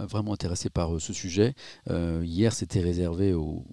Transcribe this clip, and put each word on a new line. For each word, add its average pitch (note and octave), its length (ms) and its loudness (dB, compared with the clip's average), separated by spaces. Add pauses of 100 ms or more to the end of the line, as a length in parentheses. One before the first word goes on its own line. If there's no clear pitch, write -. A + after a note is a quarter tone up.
vraiment G#2 320 -2
intéressés F2 360 -2
par, E2 260 0
euh, D#2+ 40 0
ce - 140 -6
sujet. G2+ 420 2 (340)
Euh, E2+ 340 0
hier, F#2 300 2
c'était - 280 -2
réservé F2 520 2
au D#2+ 400 -2